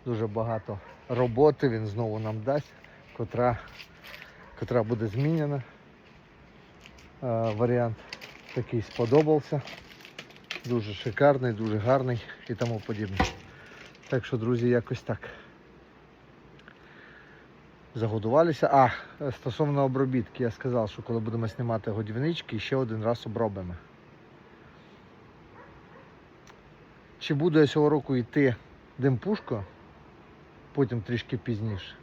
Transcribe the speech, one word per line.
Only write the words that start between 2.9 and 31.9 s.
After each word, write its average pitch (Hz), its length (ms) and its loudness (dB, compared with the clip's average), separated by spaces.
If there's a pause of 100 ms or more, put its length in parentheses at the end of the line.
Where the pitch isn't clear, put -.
котра, 120 420 0 (1000)
котра 120 240 0
буде 110 240 0
змінена. 143 500 0
Е, 127 60 -6 (1900)
варіант 120 400 2 (580)
такий 120 280 -4
сподобався. 147 800 2 (1000)
Дуже 110 300 -4
шикарний, 127 580 2
дуже 107 260 -2
гарний 123 460 0 (240)
і 120 60 -4
тому 117 320 -2
подібне. 101 300 -6 (920)
Так 127 180 -2
що, 127 100 -4
друзі, 120 320 2
якось 120 340 0
так. 110 160 -6 (2750)
Загодувалися. 113 800 2
А, 131 180 8 (420)
стосовно 143 520 0
обробітки, 131 580 0
я 117 80 0
сказав, 117 400 -2
що 113 120 -14
коли 117 180 -2
будемо 113 260 -4
знімати 113 440 -4
годівнички, 113 680 -4
ще 135 180 -2
один 113 280 -2
раз 117 220 0
обробимо. 101 480 -4 (3500)
Чи - 160 -2
буду 156 260 4
я 147 60 10
цього 151 220 4
року 139 280 2
йти 123 380 2 (440)
димпушкою, 131 640 0 (1080)
потім 123 300 0
трішки 120 340 -4
пізніше? 107 680 -6